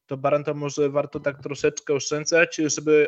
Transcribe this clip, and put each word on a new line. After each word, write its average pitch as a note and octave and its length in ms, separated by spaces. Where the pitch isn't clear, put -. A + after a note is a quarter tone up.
to C3+ 100
Brandta D3 360
może D3 360
warto D3 300
tak C#3+ 240
troszeczkę D3 500
oszczędzać, D#3 640
żeby D3+ 520